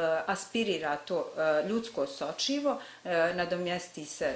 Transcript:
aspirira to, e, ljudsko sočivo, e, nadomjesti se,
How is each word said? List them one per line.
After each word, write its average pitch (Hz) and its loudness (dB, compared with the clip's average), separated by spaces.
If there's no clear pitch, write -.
aspirira 180 0
to, - -4
e, 156 4
ljudsko 214 0
sočivo, 269 0
e, 170 4
nadomjesti 175 -2
se, 147 -2